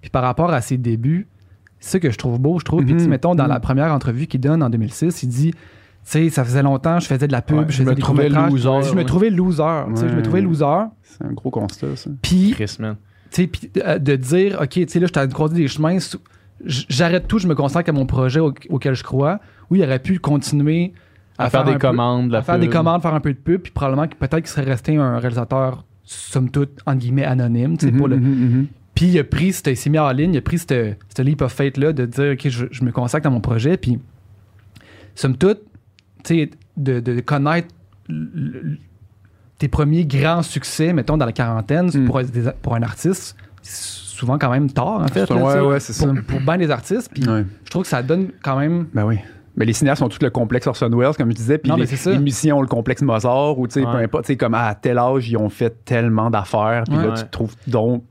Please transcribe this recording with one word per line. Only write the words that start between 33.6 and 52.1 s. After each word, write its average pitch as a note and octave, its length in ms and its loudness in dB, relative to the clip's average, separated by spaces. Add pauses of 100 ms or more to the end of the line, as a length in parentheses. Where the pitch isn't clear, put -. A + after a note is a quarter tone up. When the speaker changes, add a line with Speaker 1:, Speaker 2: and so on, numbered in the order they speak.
Speaker 1:
Puis, B2 220 -2 (1160)
somme C3+ 220 0
toute, G3 240 2 (600)
tu E3 120 0
sais, D#3 140 0 (280)
de, C3 220 0
de A#2+ 220 -2
connaître D#3 480 0 (400)
l-, D#3 260 -6
l-, D#2 420 -8 (800)
tes D3 100 -2
premiers D3+ 380 2
grands D3 380 0
succès, D#3+ 500 -4
mettons, D3+ 240 0
dans C3+ 80 0
la A2+ 60 -2
quarantaine, A#2 640 -2
Speaker 2:
Mm. C#3 120 2
Speaker 1:
pour, B2+ 180 0
des, A#2+ 200 -2 (180)
pour A#2 140 -2
un A#2 80 0
artiste, D#3 520 -4 (260)
c'est - 560 -14
souvent C3 200 0
quand D3+ 140 0
même C3+ 200 2
tard, F3 300 -2
en D3+ 60 0
fait, F#3+ 200 0
Speaker 2:
C'est - 60 0
Speaker 1:
là, - 100 2
Speaker 2:
ouais, C3+ 100 2
Speaker 1:
tu C#3+ 60 2
sais, C#3+ 60 2
Speaker 2:
ouais, C#3 140 2
c'est C#3 260 -4
Speaker 1:
pour, C3+ 100 2
Speaker 2:
ça. B2 120 -2
Speaker 1:
pour C3+ 140 -2
bien D#3 160 0
des E3 140 0
artistes. F#3 420 -4
Puis C#3 120 -4
Speaker 2:
Ouais. A2 200 2 (180)
Speaker 1:
je - 60 -20
trouve F3+ 140 -2
que - 60 -6
ça B2 140 -2
donne F3+ 260 0 (120)
quand C3+ 180 -2
même E3 340 0
Speaker 2:
Ben G#2+ 120 2
oui. A2+ 120 2 (400)
Mais A2 80 2
les A2+ 80 2
cinéastes C#3+ 280 2
ont C3 80 2
tout - 120 -12
le C#3 80 2
complexe A#2+ 380 -2
Orson A#2+ 220 -2
Welles, B2 280 2
comme A#2 140 0
je A2 40 0
disais, A#2 220 0
puis D3+ 120 -2
Speaker 1:
Non, D#3 60 4
Speaker 2:
les, E3+ 60 2
Speaker 1:
mais C#3 60 0
c'est C3 100 -4
ça. F3 140 0